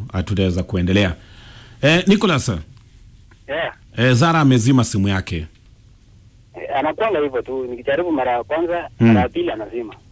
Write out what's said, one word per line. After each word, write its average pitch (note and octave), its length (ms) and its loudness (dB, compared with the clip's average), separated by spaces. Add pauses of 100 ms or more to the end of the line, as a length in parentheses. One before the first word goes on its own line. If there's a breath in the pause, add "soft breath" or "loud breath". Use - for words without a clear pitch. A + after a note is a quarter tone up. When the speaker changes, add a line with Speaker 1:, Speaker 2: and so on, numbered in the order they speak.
(140)
Speaker 1:
hatutaweza F#2 500 -2
kuendelea. F#2 520 0 (680 loud breath)
Eh, D#3+ 260 2
Nicholas. G3 400 2 (1000)
Speaker 2:
Yeah. - 260 -6 (240)
Speaker 1:
Eh, B2+ 160 4
Zara E3 260 4
amezima C3 440 4
simu G2 240 -2
yake. F#2+ 300 -4
Speaker 2:
Eh, D#2 100 -8 (1300)
anakuanga D#3 400 0
hivyo C3+ 220 -2
tu. B2+ 240 -6
Nikijaribu C#3 460 -2
mara B2+ 200 0
ya A#2+ 120 -2
kwanza, E3 460 -4 (100)
Speaker 1:
Mm. A#2 80 4
Speaker 2:
mara G#2+ 140 6
ya - 80 -2
pili E3+ 220 -4
anazima. A2 420 -10 (180)